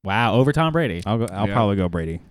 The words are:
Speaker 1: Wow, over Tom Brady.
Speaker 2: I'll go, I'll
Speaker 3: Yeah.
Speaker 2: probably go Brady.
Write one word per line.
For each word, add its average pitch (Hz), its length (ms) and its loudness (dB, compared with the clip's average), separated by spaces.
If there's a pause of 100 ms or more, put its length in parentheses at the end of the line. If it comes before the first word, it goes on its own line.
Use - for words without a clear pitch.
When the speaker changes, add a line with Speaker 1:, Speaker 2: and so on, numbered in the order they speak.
Speaker 1:
Wow, 104 320 2
over 131 160 4
Tom 160 200 0
Brady. 123 320 -2
Speaker 2:
I'll 107 140 0
go, 113 120 -2
I'll 101 180 -4
Speaker 3:
Yeah. 101 60 -4
Speaker 2:
probably 104 220 2
go 92 120 0
Brady. 82 320 -4 (100)